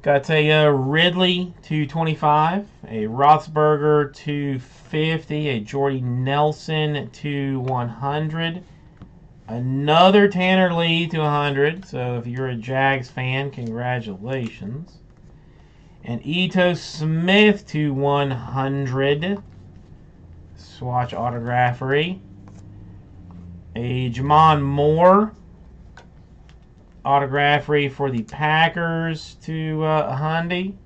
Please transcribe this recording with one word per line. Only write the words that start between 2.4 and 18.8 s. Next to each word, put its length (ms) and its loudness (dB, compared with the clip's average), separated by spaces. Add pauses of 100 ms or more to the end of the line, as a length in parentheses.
a 180 -4
Roethlisberger 1080 4
two 460 -4
fifty, 880 -4
a 100 -2
Jordy 420 -2
Nelson 1080 -2
two 500 -4
one 280 -4
hundred, 760 -6 (840)
another 800 2
Tanner 460 2
Lee 340 0
two 140 -4
hundred. 640 0
So 320 -6
if 100 -8
you're 200 -6
a 80 -6
Jags 540 -2
fan, 420 -6
congratulations. 1500 -8 (1040)
An 180 -8
Ito 520 0
Smith 920 2
two 260 -2
one 380 0
hundred. 1120 -2 (1120)